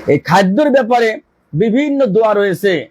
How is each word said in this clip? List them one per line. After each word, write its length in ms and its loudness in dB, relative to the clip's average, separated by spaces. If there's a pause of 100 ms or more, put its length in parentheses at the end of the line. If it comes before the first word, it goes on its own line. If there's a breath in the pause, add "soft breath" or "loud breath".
এই 120 0
খাদ্যের 500 2
ব্যাপারে 500 0 (340)
বিভিন্ন 520 0
দোয়া 280 0
রয়েছে। 580 -2